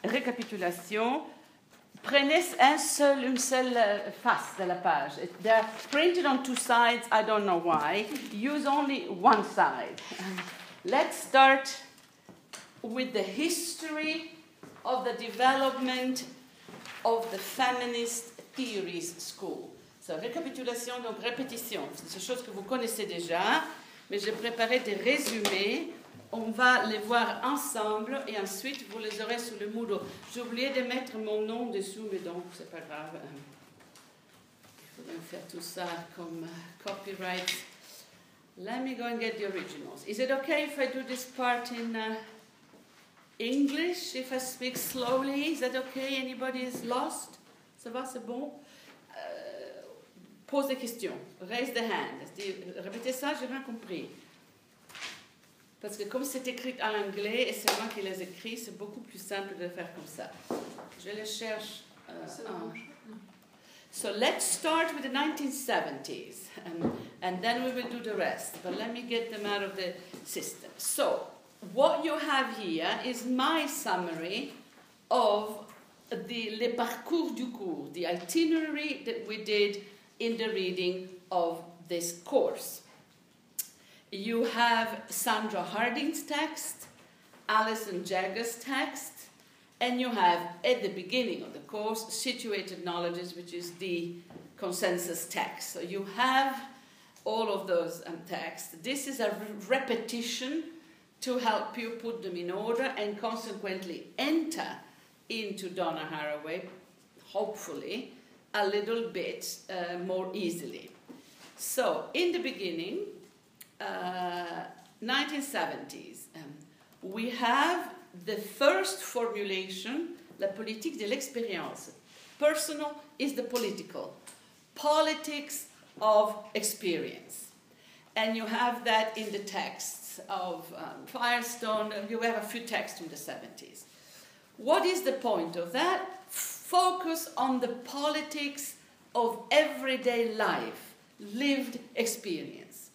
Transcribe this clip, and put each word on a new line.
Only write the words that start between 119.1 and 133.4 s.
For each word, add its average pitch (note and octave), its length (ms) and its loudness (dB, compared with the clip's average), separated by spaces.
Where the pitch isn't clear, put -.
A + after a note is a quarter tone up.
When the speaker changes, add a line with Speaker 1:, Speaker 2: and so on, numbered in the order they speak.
Speaker 1:
la G3 80 0
politique A3 500 -4
de G#3+ 100 -4
l'expérience. A3 840 -4
Personal D4+ 560 2
is C#4 160 0
the A#3+ 100 -2
political. A3 720 -4
Politics D4+ 920 2
of G#3+ 340 8
experience. - 920 -2
And A3 200 2
you A3+ 100 -2
have A#3 400 2
that A3 320 4
in G#3+ 140 -4
the G3+ 80 -2
texts - 800 -6
of, F3 460 -4
um, - 300 -12
Firestone, A#3 880 2
and G#3 180 -4
you A3+ 120 0
have A#3 160 4
a G#3 40 0
few A#3 200 -6
texts A3 380 -2
from E3 100 -8
the D#3+ 80 -12
seventies. - 680 -12